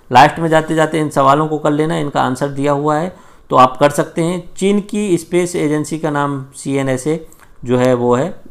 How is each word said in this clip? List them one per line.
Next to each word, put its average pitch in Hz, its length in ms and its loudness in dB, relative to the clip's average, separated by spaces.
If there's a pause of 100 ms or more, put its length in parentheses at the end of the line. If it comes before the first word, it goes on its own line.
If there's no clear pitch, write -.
(120)
लास्ट 143 260 6
में 165 100 -2
जाते 156 260 2
जाते 156 260 0
इन 147 100 -2
सवालों 147 380 2
को 151 100 -4
कर 151 120 0
लेना, 156 260 0
इनका 143 260 -2
आंसर 131 260 -2
दिया 143 240 -2
हुआ 147 240 0
है - 380 -8 (160)
तो 143 60 2
आप 127 200 6
कर 147 140 4
सकते 160 320 -2
हैं। 175 340 -6
चीन 202 240 2
की 208 380 -2
स्पेस 175 380 -2
एजेंसी 151 420 -2
का 156 120 -4
नाम 143 340 -4 (120)
सीएनएसए 135 680 -2 (380)
जो 123 140 0
है 127 160 4
वो 120 200 2
है, 156 260 -4 (100)